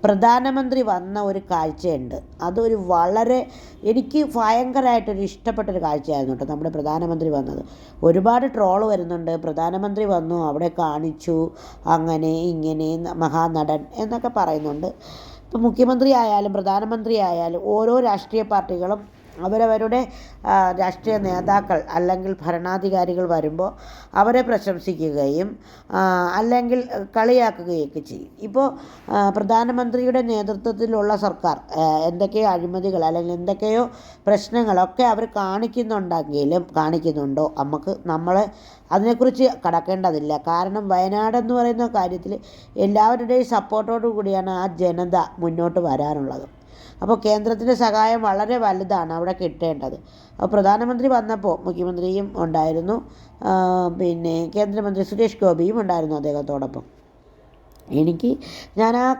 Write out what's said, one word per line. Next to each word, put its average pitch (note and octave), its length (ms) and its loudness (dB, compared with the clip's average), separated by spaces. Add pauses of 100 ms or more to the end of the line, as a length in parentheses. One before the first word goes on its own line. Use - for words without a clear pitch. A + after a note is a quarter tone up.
പ്രധാനമന്ത്രി B3 760 4
വന്ന G3 400 -2
ഒരു G3 180 -2 (100)
കാഴ്ചയുണ്ട്. D#3 720 -4 (200)
അതൊരു A3 320 0
വളരെ, G3+ 720 2 (360)
എനിക്ക് B3 380 0 (160)
ഭയങ്കരമായിട്ടൊരു A#3 840 2
ഇഷ്ടപ്പെട്ടൊരു G3 640 -4
കാഴ്ചയായിരുന്നു C#3 560 -2
കേട്ടോ C#3 140 -6
നമ്മുടെ D#3 180 -4
പ്രധാനമന്ത്രി D#3+ 580 -2
വന്നത്. C#3+ 360 -2 (380)
ഒരുപാട് A3+ 520 4
ട്രോൾ G3+ 300 4
വരുന്നുണ്ട്, E3+ 520 -2
പ്രധാനമന്ത്രി F3 680 -2
വന്നു E3+ 400 0
അവിടെ D#3 340 0
കാണിച്ചു, D#3+ 720 -2 (360)
അങ്ങനെ D#3+ 540 2
ഇങ്ങനെ D#3+ 560 -2
ന-, E3+ 160 -6
മഹാനടൻ D#3+ 760 0 (100)
എന്നൊക്കെ A#3 400 -4
പറയുന്നുണ്ട്. D#3 500 -2
ഇപ്പം - 760 -8
മുഖ്യമന്ത്രി B3 480 4
ആയാലും G#3 420 2
പ്രധാനമന്ത്രി G#3 600 -2
ആയാലും E3+ 500 0
ഓരോ A3 360 2
രാഷ്ട്രീയ A3 420 0
പാർട്ടികളും G3 800 -4 (200)
അവരവരുടെ, A3+ 680 2 (380)
ആ, F#3+ 260 4
രാഷ്ട്രീയ F#3 460 -2
നേതാക്കൾ G3 720 0
അല്ലെങ്കിൽ F#3 520 0
ഭരണാധികാരികൾ F3+ 840 0
വരുമ്പോൾ D#3+ 440 0 (420)
അവരെ A#3+ 280 4
പ്രശംസിക്കുകയും, E3+ 1160 -2 (320)
ആ, F#3 440 2
അല്ലെങ്കിൽ A#3+ 500 2 (320)
കളിയാക്കുകയൊക്കെ F3+ 840 2
ചെയ്യും. - 280 -16 (120)
ഇപ്പോൾ, C4 380 -2 (300)
ആ, G3+ 220 2
പ്രധാനമന്ത്രിയുടെ A#3+ 920 0
നേതൃത്വത്തിലുള്ള G#3+ 960 -2
സർക്കാർ, F3+ 400 0 (240)
ആ, - 20 4 (160)
എന്തൊക്കെയോ G3 500 0
അഴിമതികൾ F3+ 560 0
അല്ലെങ്കിൽ E3+ 280 0
എന്തൊക്കെയോ G#3+ 580 0 (360)
പ്രശ്നങ്ങളൊക്കെ G#3 760 2
അവർ A3+ 220 2
കാണിക്കുന്നുണ്ടെങ്കിലും, F#3+ 1400 -2 (100)
കാണിക്കുന്നുണ്ടോ, D#3 840 0
നമുക്ക്, D3 380 -4 (100)
നമ്മൾ F3 400 0 (460)
അതിനെക്കുറിച്ച് A#3+ 560 2 (180)
കടക്കേണ്ടതില്ല. E3 680 0
കാരണം F#3+ 520 -2
വയനാടെന്ന് G#3+ 640 0
പറയുന്ന A#3+ 320 0
കാര്യത്തിൽ F#3+ 540 -4 (360)
എല്ലാവരുടെയും A3+ 680 4
സപ്പോർട്ടോടു A3 600 -2
കൂടിയാണ് G3 440 0
ആ F#3 160 -2
ജനത F3+ 500 0 (220)
മുന്നോട്ട് E3+ 420 0
വരാനുള്ളത്. C#3 800 -2 (420)
അപ്പോൾ G#3 220 2
കേന്ദ്രത്തിൻ്റെ G#3+ 500 2
സഹായം A3+ 480 2
വളരെ G#3+ 360 0
വലുതാണ് F#3 540 0
അവിടെ F3 280 -2
കിട്ടേണ്ടത്. D#3 540 -4 (380)
അപ്പോൾ - 140 -4
പ്രധാനമന്ത്രി A3+ 640 2
വന്നപ്പോൾ G#3+ 560 0
മുഖ്യമന്ത്രിയും F#3 720 -4
ഉണ്ടായിരുന്നു, E3 760 0 (320)
ആ, F#3 460 2
പിന്നെ E3+ 680 -2
കേന്ദ്രമന്ത്രി G3+ 480 -2
സുരേഷ് G#3+ 380 0
ഗോപിയും F#3 380 2
ഉണ്ടായിരുന്നു E3 360 -2
അദ്ദേഹത്തോടൊപ്പം. C#3 640 -4 (1080)
എനിക്ക്, E3+ 480 0 (400)
ഞാൻ A3+ 180 2
ആ B3+ 240 2